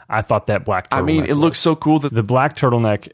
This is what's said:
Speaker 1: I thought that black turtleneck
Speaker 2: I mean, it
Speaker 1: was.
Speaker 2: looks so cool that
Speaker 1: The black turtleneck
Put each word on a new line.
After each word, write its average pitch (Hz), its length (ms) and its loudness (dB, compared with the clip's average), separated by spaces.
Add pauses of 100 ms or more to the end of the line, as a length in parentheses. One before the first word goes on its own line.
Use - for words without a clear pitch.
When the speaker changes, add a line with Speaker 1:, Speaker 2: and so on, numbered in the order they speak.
Speaker 1:
I 107 140 -2
thought 107 240 -2
that 101 180 -2
black 92 240 -4
turtleneck 135 100 -2
Speaker 2:
I 131 40 0
mean, 156 220 0
it - 80 -2
Speaker 1:
was. 147 80 0
Speaker 2:
looks 160 180 0
so 160 180 0
cool 156 220 2
that 139 160 -4
Speaker 1:
The 113 80 0
black 127 340 0
turtleneck 117 580 0